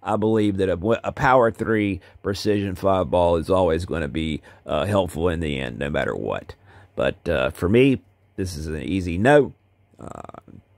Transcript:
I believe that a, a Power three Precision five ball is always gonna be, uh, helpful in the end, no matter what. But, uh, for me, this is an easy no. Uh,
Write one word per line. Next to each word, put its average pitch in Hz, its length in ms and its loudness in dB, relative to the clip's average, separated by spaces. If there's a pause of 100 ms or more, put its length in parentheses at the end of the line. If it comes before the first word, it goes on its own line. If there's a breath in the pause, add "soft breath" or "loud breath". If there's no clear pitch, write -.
I 101 140 -2
believe 107 420 2
that 95 100 0
a, 90 100 0 (240)
a 101 80 -6
Power 127 400 4
three 104 500 -2 (220 soft breath)
Precision 101 540 -2
five 95 340 0
ball 87 260 4
is 82 140 -2
always 90 340 2
gonna 78 220 -4
be, 76 340 -4 (240 loud breath)
uh, 76 200 -2
helpful 92 440 0
in 82 120 -2
the 73 180 -4
end, 62 220 -8
no 71 100 -4
matter 69 240 -2
what. 50 400 -8 (400 soft breath)
But, 64 340 -2
uh, 69 220 0
for - 180 -2
me, 127 320 4 (360)
this 90 200 -6
is 78 120 -10
an 78 140 -8
easy 87 360 -4
no. 135 340 4 (460)
Uh, - 220 -16 (560)